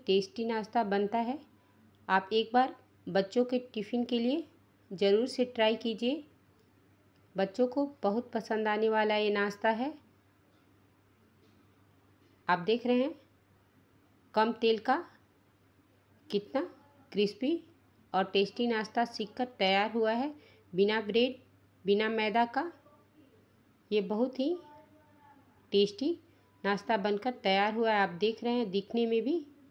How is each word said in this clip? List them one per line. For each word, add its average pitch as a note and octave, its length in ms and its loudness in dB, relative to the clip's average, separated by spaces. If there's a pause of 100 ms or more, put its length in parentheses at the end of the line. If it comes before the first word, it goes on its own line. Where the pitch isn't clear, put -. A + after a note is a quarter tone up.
टेस्टी G3 380 0
नाश्ता A3+ 400 -2
बनता G3+ 340 0
है। A#3+ 200 -2 (680)
आप F#3+ 240 2
एक A3 220 2
बार C4 220 2 (320)
बच्चों G3 360 2
के B3 140 0 (160)
टिफ़िन A#3+ 300 -4
के A#3+ 140 -2
लिए C4 280 0 (440)
ज़रूर G3+ 360 4
से B3+ 180 -2
ट्राई A3+ 320 0
कीजिए, A#3+ 480 -2 (1120)
बच्चों G3 300 2
को C#4+ 180 0 (180)
बहुत G#3 300 -2
पसंद A3 360 -2
आने G#3+ 200 2
वाला G#3+ 280 2
ये G#3+ 140 2
नाश्ता G#3 400 0
है। B3 220 -2 (2500)
आप F3+ 100 2
देख A3 280 -2
रहे B3 160 2
हैं D#4 120 -2 (1200)
कम A3 180 2
तेल A3+ 260 2
का B3+ 180 0 (1300)
कितना G3+ 300 -2 (520)
क्रिस्पी G#3 400 0 (600)
और F#3+ 100 2
टेस्टी G3 420 0
नाश्ता A3+ 380 -2
सीख A3+ 280 -8
कर B3+ 120 -4 (140)
तैयार G3 340 2
हुआ A3 200 0
है, C4 200 -4 (400)
बिना G3+ 280 2
ब्रेड, A3+ 360 0 (480)
बिना G#3 240 2
मैदा A3 360 0
का। C#4+ 280 -4 (1200)
ये G#3 100 2
बहुत G#3+ 400 -2
ही E4 160 -2 (1160)
टेस्टी G3+ 460 0 (460)
नाश्ता G3+ 320 -2
बनकर G#3 460 -2
तैयार G3+ 320 2
हुआ A3+ 180 2
है। G#3 80 2
आप F#3+ 100 2
देख G#3 340 -2
रहे A#3+ 80 0
हैं A#3+ 180 -2
दिखने G3+ 360 0
में A3+ 160 2
भी D4+ 160 0 (320)